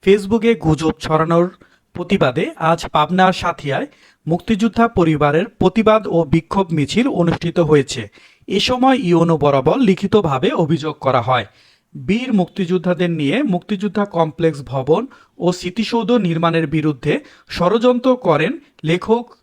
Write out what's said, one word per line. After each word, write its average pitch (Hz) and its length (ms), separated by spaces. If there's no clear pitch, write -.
ফেসবুকে 202 500
গুজব 156 460
ছড়ানোর 165 460
প্রতিবাদে 175 500
আজ 165 200
পাবনার 180 480
সাথিয়ায় 156 460
মুক্তিযোদ্ধা 214 640
পরিবারের 160 580
প্রতিবাদ 214 480
ও 165 180
বিক্ষোভ 165 480
মিছিল 156 400
অনুষ্ঠিত 170 480
হয়েছে। 147 420
এ 196 120
সময় 254 360
ইউনো 170 300
বরাবর 143 420
লিখিতভাবে 190 760
অভিযোগ 156 460
করা 131 220
হয়, 120 240
বীর 202 380
মুক্তিযোদ্ধাদের 180 760
নিয়ে 156 320
মুক্তিযোদ্ধা 202 640
কমপ্লেক্স 160 580
ভবন 135 380
ও 175 140
স্মৃতিসৌধ 208 580
নির্মাণের 165 460
বিরুদ্ধে 147 480
ষড়যন্ত্র 240 680
করেন 165 360
লেখক 208 400